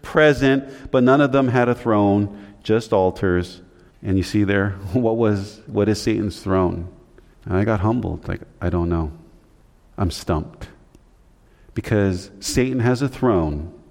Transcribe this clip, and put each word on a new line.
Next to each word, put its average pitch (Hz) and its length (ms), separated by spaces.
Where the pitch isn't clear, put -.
present, 139 640
but 127 120
none 135 180
of 139 100
them 135 160
had 120 220
a 123 40
throne, 104 640
just 113 300
altars. 92 680
And 95 140
you 90 60
see 104 200
there, 98 280
<laughs> - 220
what 113 240
was, 104 480
what 101 240
is 104 120
Satan's 104 400
throne? 90 480
And 92 120
I 98 60
got 107 160
humbled. 101 480
Like, - 140
I 87 80
don't 85 200
know. 82 220
I'm 95 140
stumped. - 560
Because 98 560
Satan 127 400
has 120 220
a 139 80
throne 82 640